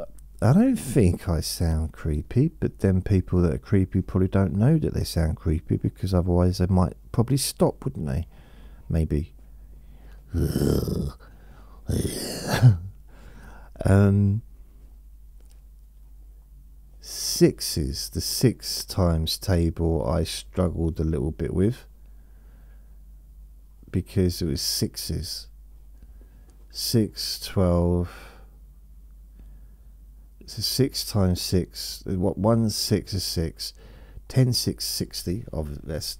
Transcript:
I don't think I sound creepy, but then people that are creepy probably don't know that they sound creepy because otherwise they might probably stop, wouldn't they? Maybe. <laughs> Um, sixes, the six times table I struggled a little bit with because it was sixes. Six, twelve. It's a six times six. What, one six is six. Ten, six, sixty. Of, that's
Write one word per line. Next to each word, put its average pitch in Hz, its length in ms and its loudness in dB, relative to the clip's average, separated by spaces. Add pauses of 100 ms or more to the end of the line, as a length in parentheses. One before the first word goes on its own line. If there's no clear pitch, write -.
(400)
I 110 120 6
don't 233 240 6
think 107 520 2
I 85 120 0
sound 80 520 -2
creepy, - 560 0
but - 320 -4
then 92 220 4
people 92 400 2
that 82 120 2
are 64 40 -4
creepy 95 440 0
probably 95 260 0
don't 95 260 2
know 127 240 4
that - 160 -2
they - 100 -2
sound 82 320 0
creepy 82 400 0
because 95 360 -4
otherwise 90 460 2
they 90 80 2
might 92 280 2 (180)
probably 123 240 2
stop, - 480 0
wouldn't 135 220 -6
they? 82 200 -4 (640)
Maybe. 80 460 0 (1000)
<laughs> 71 760 0 (2750)
Um, 101 580 4 (2500)
sixes, - 1120 -2
the 87 100 -6
six - 640 -2
times 82 520 0
table 82 720 0
I 82 140 0
struggled 85 800 -2
a 80 40 0
little 78 280 -2
bit - 200 -4
with 101 320 0 (2000)
because 90 500 -2
it 90 60 -2
was 71 160 -4
sixes. - 840 -6 (1200)
Six, - 720 -2
twelve. 87 920 0 (2000)
It's - 160 -16
a 107 60 -6
six - 420 -2
times 92 380 2
six. - 640 -4
What, 92 320 -2
one 113 320 2
six - 420 -2
is 95 120 -4
six. - 500 -6 (540)
Ten, 127 240 2
six, - 320 -4
sixty. - 680 -6
Of, 73 300 -6
that's - 380 -8